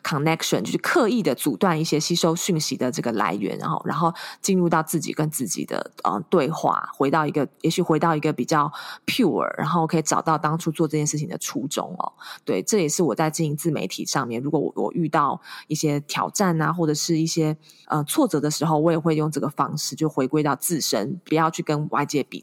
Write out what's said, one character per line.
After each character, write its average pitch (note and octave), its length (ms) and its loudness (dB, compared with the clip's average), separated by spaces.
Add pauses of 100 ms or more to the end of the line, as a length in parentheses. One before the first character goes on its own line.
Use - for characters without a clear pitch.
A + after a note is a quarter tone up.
connection， D3+ 600 0
就 - 100 -6
是 - 60 0
刻 B3+ 320 2
意 A#3+ 120 2
的 C3+ 140 0
阻 B2 220 -2
断 F3 200 4
一 D#3 60 0
些 D#3 160 2
吸 E3+ 160 0
收 E3+ 180 4
讯 F3 240 0
息 C3+ 200 -2
的 B2+ 120 -2
这 B2 120 -4
个 A#2+ 100 -2
来 G2+ 220 0
源， G2+ 240 -4
然 - 120 -6
后， - 140 -2
然 - 140 -4
后 E3+ 160 2 (280)
进 F#3+ 160 2
入 F3 120 4
到 D#3+ 120 4
自 D#3 160 -2
己 - 140 -4
跟 D#3 180 -2
自 C3+ 160 -4
己 D2 200 -6
的， - 260 -6 (140)
呃， D#3+ 240 0
对 D3 200 4
话， - 460 0
回 C#3 160 2
到 D#3 160 2
一 D3 40 -2
个， C#3 140 0 (140)
也 D#3+ 100 0
许 F3+ 120 2
回 D#3+ 180 2
到 E3+ 160 4
一 D3+ 60 0
个 D3+ 100 2
比 - 140 -2
较 D3+ 260 2 (340)
pure， B2 400 2 (120)
然 D3+ 100 -2
后 D#3+ 180 2
可 D#3+ 120 0
以 D#3+ 40 2
找 D3 200 0
到 D#3+ 160 2
当 D#3 200 0
初 E3 140 -2
做 D#3 160 0
这 D#3 100 -2
件 D3+ 80 0
事 D3 120 -2
情 D#3 100 -4
的 - 100 -8
初 - 300 -6
衷 - 320 -4
哦。 - 140 -6 (320)
对， F#2+ 180 0
这 G#3+ 160 2
也 D#3+ 80 2
是 D3+ 160 0
我 B2+ 100 4
在 D#3 160 2
经 D#3+ 180 -2
营 D3 100 -2
自 E3+ 120 -2
媒 C#3+ 160 -2
体 - 200 -8
上 C3+ 200 -2
面， A#2 160 -4
如 C#3+ 80 -4
果 D#3 80 2
我， E2+ 140 0 (120)
我 - 100 -2
遇 D#3+ 160 0
到 D3 320 2 (260)
一 D#3+ 80 -4
些 D3 240 0
挑 C3 300 -4
战 F3 320 2
啊， D3+ 100 2
或 E3+ 160 0
者 D3+ 60 2
是 D#3+ 240 0
一 E3 100 2
些， D#3 300 0 (300)
呃， D3+ 180 0
挫 D4 200 2
折 D#3+ 140 2
的 D3 100 0
时 D3+ 140 -2
候， D3+ 160 4
我 D#3+ 100 4
也 E3 80 4
会 D#3+ 180 2
用 D#3 140 2
这 D3+ 120 -2
个 D3 80 -2
方 D3 280 -2
式， - 200 -6
就 D#3 100 2
回 C#3+ 180 0
归 D3+ 160 2
到 C#3+ 140 0
自 D#3 240 -2
身， B2 460 -2
不 D#3 100 0
要 D#3+ 160 2
去 - 100 -6
跟 D3+ 280 -2
外 C#3 160 -2
界 C#3+ 180 -2
比 - 200 -14